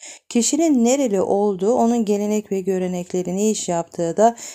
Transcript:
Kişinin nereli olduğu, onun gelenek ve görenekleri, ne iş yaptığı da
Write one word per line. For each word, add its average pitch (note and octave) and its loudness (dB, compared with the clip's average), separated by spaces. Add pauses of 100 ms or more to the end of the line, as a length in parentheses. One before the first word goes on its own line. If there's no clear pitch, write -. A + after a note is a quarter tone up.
(300)
Kişinin C#4 2
nereli A#3+ 2
olduğu, G3+ 0
onun A#3 2
gelenek G#3 -2
ve F#3+ -2
görenekleri, F3+ -4
ne G#3+ 2
iş G#3 -4
yaptığı E3+ -4
da A#3 6 (200)